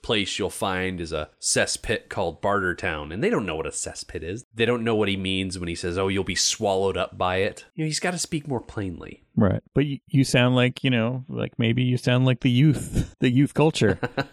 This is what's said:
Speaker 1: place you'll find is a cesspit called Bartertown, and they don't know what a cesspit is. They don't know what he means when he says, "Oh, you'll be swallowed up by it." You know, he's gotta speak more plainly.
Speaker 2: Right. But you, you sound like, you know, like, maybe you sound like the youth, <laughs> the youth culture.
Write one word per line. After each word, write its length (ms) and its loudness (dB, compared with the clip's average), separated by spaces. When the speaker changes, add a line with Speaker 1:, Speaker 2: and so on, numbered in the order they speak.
Speaker 1:
place 380 -2
you'll 100 -2
find 540 -2
is 100 -8
a 160 -4
cesspit 720 -2
called 320 -4
Bartertown, 720 -2
and 100 -6
they 60 0
don't 160 0
know 120 -4
what 100 -6
a 40 -8
cesspit 520 -10
is. 220 -8
They 100 0
don't 200 2
know 100 2
what 140 2
he 100 0
means 400 -2
when 100 -6
he 60 -4
says, 240 -4
"Oh, 100 2
you'll 160 0
be 120 -4
swallowed 600 0
up 220 -4
by 200 0
it." 360 -4
You 100 -4
know, 40 -2
he's 120 -4
gotta 160 -2
speak 320 -6
more 120 -4
plainly. 640 -10
Speaker 2:
Right. 240 4
But 120 2
you, 120 -6
you 160 4
sound 320 4
like, 260 2
you 80 0
know, 380 0
like, 300 -6
maybe 240 2
you 160 2
sound 280 2
like 140 2
the 100 4
youth, 680 2
<laughs> 40 -20
the 100 4
youth 240 4
culture. 440 2